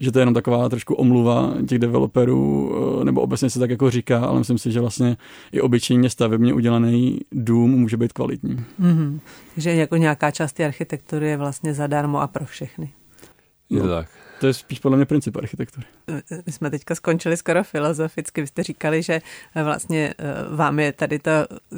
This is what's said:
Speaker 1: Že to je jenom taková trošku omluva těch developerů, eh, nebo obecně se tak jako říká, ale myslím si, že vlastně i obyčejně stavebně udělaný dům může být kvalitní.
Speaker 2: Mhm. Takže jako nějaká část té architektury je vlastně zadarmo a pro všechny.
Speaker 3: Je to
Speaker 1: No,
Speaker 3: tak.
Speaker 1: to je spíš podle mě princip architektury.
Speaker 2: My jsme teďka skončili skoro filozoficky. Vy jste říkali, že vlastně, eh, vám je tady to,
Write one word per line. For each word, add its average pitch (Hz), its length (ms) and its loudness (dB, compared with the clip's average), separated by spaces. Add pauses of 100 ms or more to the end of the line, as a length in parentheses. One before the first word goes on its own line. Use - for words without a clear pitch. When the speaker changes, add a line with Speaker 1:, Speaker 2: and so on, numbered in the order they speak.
Speaker 1:
Že 131 120 -2
to 127 60 4
je - 40 6
jenom 120 120 4
taková 120 340 2
trošku 120 260 -2
omluva 123 600 4 (140)
těch 123 100 2
developerů, 131 960 2 (280)
eh, 131 40 0
nebo 135 160 2
obecně 127 300 0
se - 80 -4
tak 123 120 0
jako 123 200 2
říká, 120 340 0
ale 131 140 2
myslím 123 200 0
si, 117 140 -4
že 117 80 0
vlastně 120 360 0 (360)
i - 80 0
obyčejně 123 500 2
stavebně 117 440 2
udělaný 117 640 2 (120)
dům 117 380 2
může 120 260 2
být 117 160 0
kvalitní. 127 520 -4 (140)
Speaker 2:
Mhm. 160 420 2 (400)
Takže 170 140 0
jako 160 220 2
nějaká 151 340 2
část 151 220 -4
té 160 140 -2
architektury 151 600 -6
je 151 80 -2
vlastně 143 380 -4
zadarmo 147 460 -2
a 143 60 0
pro 139 180 -6
všechny. - 480 -12 (800)
Speaker 3:
Je - 100 2
to 95 60 0
Speaker 1:
No, 90 80 0
Speaker 3:
tak. 85 140 -6 (320)
Speaker 1:
to 139 60 0
je 131 80 2
spíš - 240 -12
podle 135 180 2
mě 139 100 4
princip 139 300 -2
architektury. - 500 -10 (600)
Speaker 2:
My 165 60 -8
jsme 147 180 -6
teďka 151 240 -6
skončili 165 420 -2
skoro 170 280 0
filozoficky. 156 760 -4
Vy 147 60 -4
jste - 160 -8
říkali, 156 400 -2
že 160 180 -2 (440)
vlastně, 151 540 -2
eh, 147 380 -8
vám 147 240 2
je 147 120 0
tady 151 260 -4
to, 160 120 -2 (480)